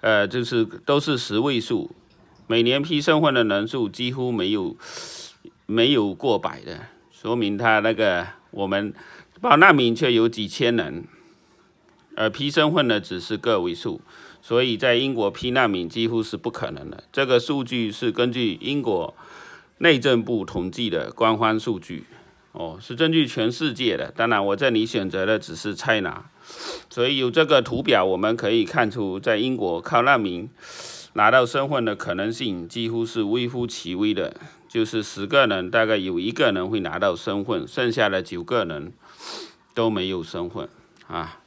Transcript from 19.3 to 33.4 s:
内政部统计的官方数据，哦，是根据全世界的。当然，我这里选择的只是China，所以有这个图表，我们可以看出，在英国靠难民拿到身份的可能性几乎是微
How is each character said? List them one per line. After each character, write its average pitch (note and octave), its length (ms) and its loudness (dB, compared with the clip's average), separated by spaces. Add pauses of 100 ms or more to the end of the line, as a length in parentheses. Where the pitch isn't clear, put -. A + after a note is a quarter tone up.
内 D#3+ 200 6
政 B2 240 4
部 A2 220 -2
统 F2+ 260 -6
计 A#2 200 -4
的 D#2+ 240 -4
官 A2+ 260 2
方 A2 180 2
数 G#2+ 220 -4
据， - 240 -12 (480)
哦， E2 280 -10
是 A#2+ 160 -12
根 D#3+ 160 2
据 D#3+ 160 4
全 A#2 240 0
世 C#3 220 -4
界 G#2 240 0
的。 - 180 -6
当 A2+ 140 0
然， G2+ 160 2
我 G2+ 100 2
这 C3 140 2
里 A2 160 2
选 G2+ 240 -4
择 F#2 160 -2
的 A2 120 2
只 D#2+ 180 -8
是 G2+ 200 -8
China， G2+ 480 -2 (680)
所 B2 160 0
以 C#3 120 0
有 B2+ 120 0
这 D#3+ 160 2
个 D3+ 160 6
图 D#3+ 220 -4
表， G2 220 4
我 F#2+ 100 2
们 G#2+ 220 0
可 G2+ 120 -2
以 A2+ 140 4
看 A2 260 0
出， G2 300 -6
在 A2+ 160 0
英 B2+ 220 -2
国 F2 240 -2
靠 A#2+ 220 0
难 C3+ 140 4
民 F#2+ 320 -4 (640)
拿 G#2 160 6
到 B2+ 160 6
身 C#3 220 -2
份 C#3 160 0
的 G#2+ 100 0
可 G2 200 -6
能 G2 180 -2
性 G#2+ 340 -6
几 A2+ 220 -6
乎 A2+ 180 -2
是 A2+ 180 -2
微 A#2 220 0